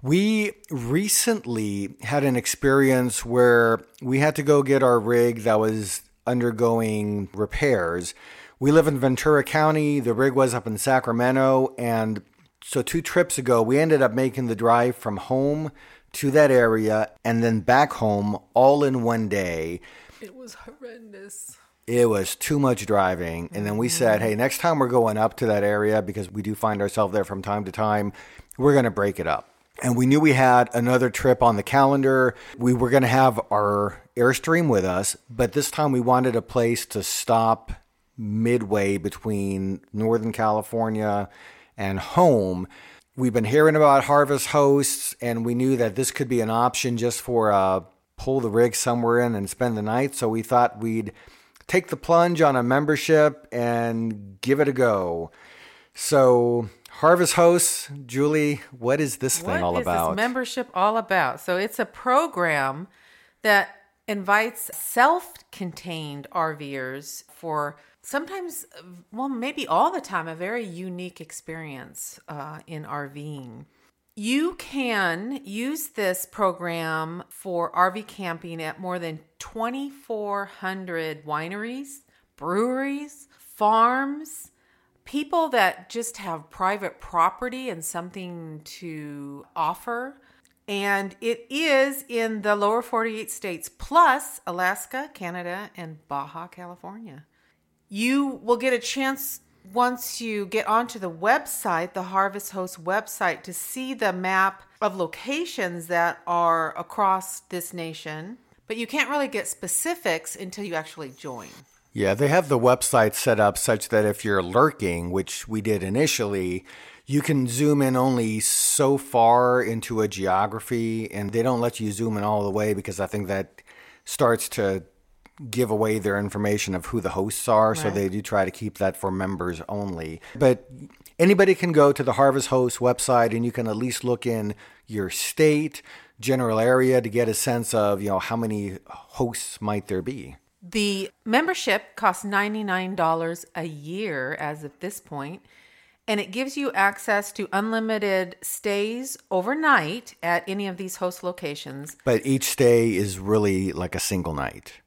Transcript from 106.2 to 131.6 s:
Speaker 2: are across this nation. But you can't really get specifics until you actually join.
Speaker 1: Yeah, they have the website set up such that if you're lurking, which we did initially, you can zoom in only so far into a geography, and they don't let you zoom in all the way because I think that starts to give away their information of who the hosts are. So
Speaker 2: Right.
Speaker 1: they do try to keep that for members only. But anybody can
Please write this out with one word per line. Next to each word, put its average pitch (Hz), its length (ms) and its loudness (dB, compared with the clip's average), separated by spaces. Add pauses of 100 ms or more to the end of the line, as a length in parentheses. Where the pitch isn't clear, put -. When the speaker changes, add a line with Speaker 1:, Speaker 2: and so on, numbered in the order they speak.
Speaker 2:
are 165 520 0
across 190 600 -2
this 180 340 -10
nation. 165 640 -12 (280)
But 226 120 -8
you 233 80 -6
can't 269 240 -2
really 285 180 -2
get 196 180 -6
specifics - 880 -4
until 196 300 -12
you 170 100 -8
actually 156 360 -10
join. 123 380 -16 (440)
Speaker 1:
Yeah, 98 220 2
they 135 140 2
have 156 200 2
the 139 100 2
website 120 560 4
set 117 240 2
up 104 200 4
such - 320 -2
that 107 160 4
if 104 180 -2
you're 101 180 2
lurking, 90 680 0
which - 360 -4
we 110 140 -4
did 104 220 0
initially, 98 840 -2 (400)
you 143 160 0
can 139 260 0
zoom 143 360 2
in 131 140 2
only 120 440 2
so - 560 2
far 123 640 4
into 110 380 -4
a 107 80 2
geography, 104 1040 -2
and 101 200 -6
they 113 100 0
don't 123 180 0
let 120 200 -2
you 107 120 -4
zoom 107 240 -4
in 101 80 -4
all 104 200 0
the 101 60 -2
way 107 220 0
because 95 260 -6
I 98 80 -2
think 104 220 -6
that 95 320 -6 (460)
starts - 440 0
to 95 340 -2 (680)
give 117 200 0
away 110 280 0
their 101 200 -2
information 104 560 -2
of 87 120 -6
who 117 140 -4
the 92 80 -4
hosts 95 400 -4
are. 110 260 4
So - 100 -6
Speaker 2:
Right. 104 100 -2
Speaker 1:
they 98 160 0
do 101 100 -6
try 98 240 0
to 92 60 -4
keep 104 260 -10
that 95 180 -2
for 98 160 -6
members 90 600 -6
only. 85 500 -8 (160)
But 127 320 2 (500)
anybody 190 360 6
can 175 180 -4